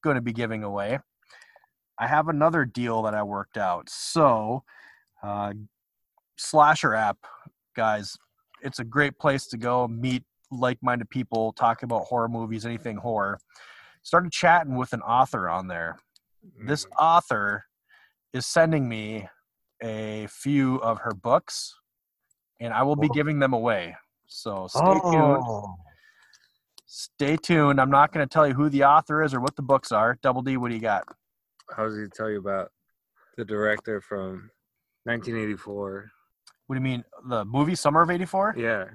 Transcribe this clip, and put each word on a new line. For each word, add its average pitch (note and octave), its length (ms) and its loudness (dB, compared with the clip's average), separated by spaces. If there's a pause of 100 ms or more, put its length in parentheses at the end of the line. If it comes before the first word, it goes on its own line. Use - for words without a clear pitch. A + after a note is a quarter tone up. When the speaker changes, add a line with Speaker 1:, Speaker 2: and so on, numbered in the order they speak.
Speaker 1:
gonna C#3 180 2
be A#2 120 -4
giving A2 300 -4
away, G2+ 360 -4 (960)
I A2+ 80 -4
have D3+ 220 0
another D#3+ 380 2
deal A#2 380 -2
that G#2+ 120 -2
I G#2+ 80 -2
worked G2+ 340 -6
out. F2+ 320 -4
So, B2 760 0 (600)
uh, G#2 300 -6 (840)
Slasher D3+ 560 4
app, G#2+ 240 0 (580)
guys, G#2+ 400 -2 (460)
it's C#3 180 -10
a B2 40 -8
great C#3 340 0
place C3+ 300 0
to A#2+ 100 -10
go B2 300 0
meet B2+ 360 -4 (280)
like-minded B2 580 -2
people, A2+ 440 -4
talk A#2 280 0
about A#2+ 240 -4
horror A#2 240 -2
movies, A2+ 380 -6
anything A2+ 300 -8
horror. G2+ 420 -4 (640)
Started F3 280 2
chatting E3 440 2
with B2+ 180 -4
an A#2 80 -6
author A#2 460 0
on F#2 200 -4
there. E2+ 320 -8 (680)
This D3 200 -4
Speaker 2:
Mm. - 140 -20
Speaker 1:
author A2+ 680 0 (680)
is B2+ 140 -6
sending D#3+ 420 2
me G#2+ 380 -8 (560)
a G#2+ 440 -8
few C3+ 500 0
of A2+ 220 -2
her A2+ 140 -6
books, - 640 -2 (840)
and A#2 140 -8
I A#2 80 2
will D3 140 4
be D3+ 160 2
Speaker 3:
Oh. - 20 -2
Speaker 1:
giving D3 260 2
them C3+ 140 4
away. G#2+ 420 0 (300)
So F#2+ 420 -8
stay C3+ 140 -2
tuned. D#3+ 640 4
Speaker 3:
Oh. G2+ 300 -8 (1080)
Speaker 1:
Stay - 520 -2
tuned. D3 420 4
I'm C3+ 120 4
not C#3+ 200 6
gonna D3 160 -2
tell D3+ 200 4
you C3 60 0
who D3 160 2
the C#3 140 2
author D3+ 380 4
is C#3+ 120 0
or B2+ 60 -2
what C3 160 -2
the D3+ 60 -10
books C3+ 300 0
are. A2+ 300 2
Double B2+ 200 0
D, C3 160 -2
what A#2+ 120 -4
do A#2 60 -4
you A2 60 -6
got? G#2 220 0 (720)
Speaker 2:
How A2 100 -2
does G#2+ 120 -6
he G#2+ 100 -8
tell A2 220 -6
you G#2 100 -4
about F#2+ 320 -6 (680)
the A#2 80 -8
director G#2+ 560 -2
from F#2+ 480 -10 (560)
nineteen A#2 320 -6
eighty-four? G2+ 720 -8 (560)
Speaker 1:
What C3+ 80 -6
do C3 40 -4
you C3 40 -4
mean, B2+ 220 -4 (220)
the A2+ 180 -4
movie D3 300 0
Summer D3+ 260 4
of E3 80 4
eighty-four? F#3+ 480 -2
Speaker 2:
Yeah. A2+ 380 -2